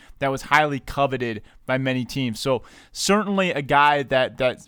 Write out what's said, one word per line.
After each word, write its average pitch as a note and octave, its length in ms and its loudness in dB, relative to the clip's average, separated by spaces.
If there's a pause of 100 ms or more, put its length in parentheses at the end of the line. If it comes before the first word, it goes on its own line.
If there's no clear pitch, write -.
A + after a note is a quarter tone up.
(180)
that C#3 140 -2
was C3+ 100 -6
highly D3 380 2
coveted B2 640 -2 (220)
by C3 140 -2
many C3 260 -2
teams. A#2+ 360 -6
So C3 220 -2 (280)
certainly G3 640 0
a D3 100 -4
guy C#3+ 400 4
that, B2+ 360 0
that B2+ 300 -2